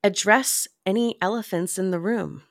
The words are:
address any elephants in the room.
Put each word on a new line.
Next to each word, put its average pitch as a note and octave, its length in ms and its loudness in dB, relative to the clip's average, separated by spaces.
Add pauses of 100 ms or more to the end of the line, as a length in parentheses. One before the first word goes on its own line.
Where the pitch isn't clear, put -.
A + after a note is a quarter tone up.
address G#3 640 2 (180)
any A3+ 340 0
elephants F#3 560 -2
in F#3+ 140 0
the F3 100 -2
room. E3+ 500 -4